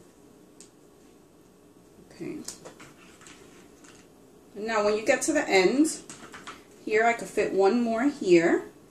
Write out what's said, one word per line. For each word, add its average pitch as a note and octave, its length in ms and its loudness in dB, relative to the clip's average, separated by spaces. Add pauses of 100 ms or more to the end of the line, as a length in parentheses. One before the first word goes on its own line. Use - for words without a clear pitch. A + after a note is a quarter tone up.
(2000)
Okay. - 280 -14 (2250)
And G#3 100 -10
now A3 160 -2
when G#3 140 2
you A3 80 -6
get C4+ 160 2
to D#4+ 100 -4
the D4 160 -2
end, G#3 540 2 (840)
here A3 220 0
I A#3 80 2
could A#3 160 -8
fit - 240 -2
one G3 280 2
more A#3 280 0
here, F3+ 560 2 (260)